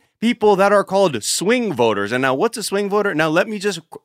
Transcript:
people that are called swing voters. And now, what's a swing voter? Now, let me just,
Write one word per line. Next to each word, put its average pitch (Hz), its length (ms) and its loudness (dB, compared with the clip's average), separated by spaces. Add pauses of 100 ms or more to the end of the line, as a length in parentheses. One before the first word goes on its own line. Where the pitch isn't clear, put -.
(200)
people 214 340 2
that 196 180 4
are 202 120 4
called 180 400 0
swing 220 480 -2
voters. 110 400 0
And 127 100 -2
now, 131 120 2
what's 208 220 -2
a 214 60 -10
swing 202 260 -4
voter? 202 240 0
Now, 160 160 0
let 175 200 0
me 214 100 -8
just, 185 220 -6 (240)